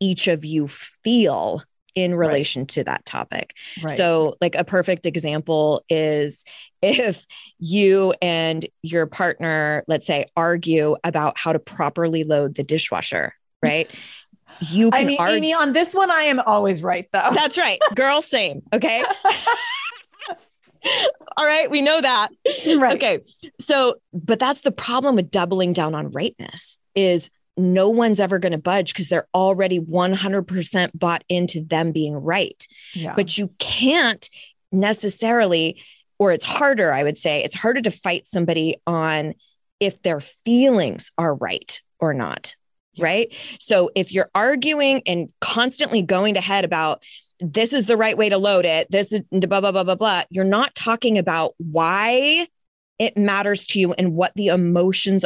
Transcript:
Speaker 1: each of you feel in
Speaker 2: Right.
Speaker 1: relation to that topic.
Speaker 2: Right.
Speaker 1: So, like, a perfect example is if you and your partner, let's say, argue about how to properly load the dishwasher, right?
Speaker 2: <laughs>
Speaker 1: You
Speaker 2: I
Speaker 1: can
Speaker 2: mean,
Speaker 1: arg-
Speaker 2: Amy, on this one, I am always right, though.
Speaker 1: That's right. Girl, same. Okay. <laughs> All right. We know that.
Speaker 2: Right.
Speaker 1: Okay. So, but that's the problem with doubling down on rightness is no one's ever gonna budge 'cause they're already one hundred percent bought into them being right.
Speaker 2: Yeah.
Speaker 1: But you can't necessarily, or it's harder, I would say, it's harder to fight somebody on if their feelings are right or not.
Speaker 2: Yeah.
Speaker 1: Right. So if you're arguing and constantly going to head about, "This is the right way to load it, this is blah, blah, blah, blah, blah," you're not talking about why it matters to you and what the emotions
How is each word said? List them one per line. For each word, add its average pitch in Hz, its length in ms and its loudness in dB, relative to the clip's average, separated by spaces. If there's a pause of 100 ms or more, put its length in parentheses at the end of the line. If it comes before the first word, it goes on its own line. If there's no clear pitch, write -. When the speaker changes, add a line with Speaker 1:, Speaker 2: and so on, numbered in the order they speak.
Speaker 1:
each 190 280 0
of 156 160 0
you 151 240 -2
feel 156 920 0 (320)
in 180 200 0
Speaker 2:
Right. 170 140 2
Speaker 1:
relation 143 360 -2
to 139 200 -4
that - 220 -6
topic. - 500 -8 (260)
Speaker 2:
Right. 151 140 -6
Speaker 1:
So, 165 440 2
like, 175 140 0
a - 80 -2
perfect 180 420 -2
example 151 840 0
is 151 560 -2 (360)
if 208 460 0 (320)
you 190 640 4
and 165 420 -2 (180)
your 160 240 -2
partner, 156 840 -2
let's 160 180 -2
say, 147 200 -2 (100)
argue 160 680 2
about 156 340 -2
how 165 160 -2
to 160 60 2
properly 160 640 -2
load 143 320 0
the - 80 -6
dishwasher, 90 720 -4 (300)
right? 156 260 0
Speaker 2:
<laughs> - 80 -20 (720)
Speaker 1:
You 220 220 4
Speaker 2:
I 254 60 4
Speaker 1:
can 277 100 2
Speaker 2:
mean, 277 120 0
Speaker 1:
arg- 196 120 2
Speaker 2:
Amy, 311 200 0
on 302 200 2
this 330 200 2
one, 381 180 2
I 330 140 2
am 285 160 2
always 202 440 2
right, 180 280 -2
though. 190 220 2
Speaker 1:
That's 294 240 2
right. 277 200 0 (180)
Girl, 277 260 2
same. 185 400 -2 (100)
Okay. 226 360 0
<laughs> 381 60 0 (2250)
All 302 80 0
right. 302 260 2
We 294 120 2
know 311 180 4
that. 247 280 2 (380)
Speaker 2:
Right. 277 300 4
Speaker 1:
Okay. 202 240 0 (400)
So, 262 360 2 (160)
but 208 260 -2
that's 262 240 0
the 277 100 2
problem 254 440 0
with 180 140 0
doubling 180 420 0
down 160 220 -2
on 151 160 -6
rightness - 680 -8 (160)
is 180 360 2 (260)
no 185 320 4
one's 226 320 2
ever 190 180 0
gonna 175 200 -2
budge 180 360 -2
'cause 175 140 -8
they're 175 260 0
already 185 440 2
one 175 340 0
hundred 190 300 -2
percent 180 560 -2
bought 170 300 -2
into 175 360 -2
them 165 280 0
being 151 220 -4
right. 160 520 -4 (280)
Speaker 2:
Yeah. 160 220 -8
Speaker 1:
But 185 200 -2
you 202 220 -4
can't 254 680 0 (420)
necessarily, 202 1120 0 (360)
or 196 140 4
it's 165 120 -2
harder, 226 480 2
I 139 100 0
would 147 160 -2
say, 147 240 -2
it's - 140 -6
harder 240 260 0
to 226 80 0
fight - 360 -4
somebody 165 500 0 (100)
on 160 480 -2 (460)
if 196 220 -2
their 165 180 -2
feelings 233 960 2
are 160 160 0
right - 460 -8 (180)
or 156 160 0
not. 110 400 -8 (400)
Speaker 2:
Yeah. 165 100 -4
Speaker 1:
Right. 208 300 0 (260)
So 185 340 2
if 190 180 -2
you're 190 220 0
arguing 269 720 2
and 175 220 -2 (120)
constantly 240 640 0
going 196 320 2
to 208 60 0
head 196 240 0
about, 160 380 -2 (380)
"This 214 320 -2
is 254 140 0
the 226 100 4
right 220 220 2
way 214 100 4
to 196 100 2
load 190 280 2
it, 165 240 0
this 196 220 0
is 214 80 0 (100)
blah, 190 300 2
blah, 196 100 2
blah, 190 140 0
blah, 185 100 2
blah," 190 360 0
you're 185 140 -2
not 208 300 0
talking 233 440 0
about 165 400 0
why 220 880 0 (500)
it 233 180 -2
matters 202 520 0
to 208 100 -2
you 180 140 2
and 180 240 0
what 180 180 0
the 202 140 -2
emotions 180 760 2